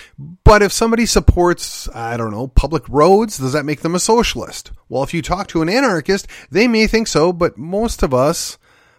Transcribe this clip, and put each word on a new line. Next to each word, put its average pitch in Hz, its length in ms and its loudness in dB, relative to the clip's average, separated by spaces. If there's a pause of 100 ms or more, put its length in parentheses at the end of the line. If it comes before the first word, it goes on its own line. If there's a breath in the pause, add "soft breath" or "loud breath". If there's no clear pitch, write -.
(180 loud breath)
But 180 440 4
if 196 100 4
somebody 226 340 0
supports, - 920 0
I 117 220 -6
don't 113 140 -6
know, 117 160 -8
public 151 420 2
roads, 190 480 4
does 131 160 -4
that 147 120 -2
make 151 160 -6
them 165 140 -4
a 180 40 -2
socialist? - 720 -2 (180)
Well, 131 140 -4
if 135 100 -8
you 165 80 -4
talk 180 260 -6
to 165 140 -2
an 160 80 -2
anarchist, 202 580 0 (240 loud breath)
they 240 160 2
may 220 200 2
think 220 200 0
so, 180 240 2
but 170 260 -4
most 196 460 -4
of 147 100 0
us 135 440 -2 (420 soft breath)